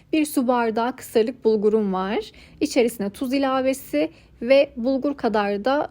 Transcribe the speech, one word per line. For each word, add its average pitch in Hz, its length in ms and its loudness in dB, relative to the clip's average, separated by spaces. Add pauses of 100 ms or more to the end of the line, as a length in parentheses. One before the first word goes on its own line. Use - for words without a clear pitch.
(120)
Bir 311 140 2
su 269 220 -2
bardağı 233 480 0
kısırlık - 480 -2
bulgurum 214 480 2
var. 190 260 -2 (420)
İçerisine 233 500 0
tuz 247 220 -6
ilavesi 269 800 0 (320)
ve 269 340 4
bulgur 269 400 -2
kadar 202 480 -2
da 269 260 0